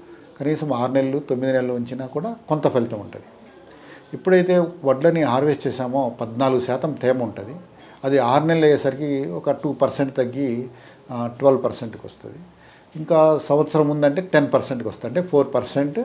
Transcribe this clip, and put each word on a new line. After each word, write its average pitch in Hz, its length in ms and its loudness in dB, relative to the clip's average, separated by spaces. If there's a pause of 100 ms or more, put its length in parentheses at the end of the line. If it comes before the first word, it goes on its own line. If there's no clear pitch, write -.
(400)
కనీసం 147 320 -4
ఆరు 123 200 -2
నెలలు, 135 260 0
తొమ్మిది 131 340 -2
నెలలు 127 200 0
ఉంచినా 123 340 -6
కూడా 196 300 -8 (120)
కొంత 151 200 0
ఫలితం 117 320 -2
ఉంటది. 98 240 -16 (880)
ఎప్పుడైతే 180 440 4 (260)
వడ్లని 156 380 2
హార్వెస్ట్ 135 440 0
చేసామో 127 540 -2
పద్నాలుగు 123 400 0
శాతం 127 320 -2
తేమ 127 300 0
ఉంటది. 107 340 -8 (480)
అది 139 140 2
ఆరు 131 260 4
నెలలు 160 200 4
అయ్యేసరికి 143 640 2
ఒక 160 200 -4
టూ 139 220 -2
పర్సెంట్ 135 440 0
తగ్గి, 123 520 -2 (420)
ఆ, 120 160 -6
ట్వెల్వ్ 127 380 2
పర్సెంట్కి 110 420 -8
వస్తది. 110 320 -20 (580)
ఇంకా 156 420 4
సంవత్సరం 147 500 2
ఉందంటే 147 340 2
టెన్ 147 300 2
పర్సెంట్కి 120 360 -2
వస్తుంది. - 180 -10
అంటే 180 240 -4
ఫోర్ 139 240 2
పర్సెంట్ 143 500 -2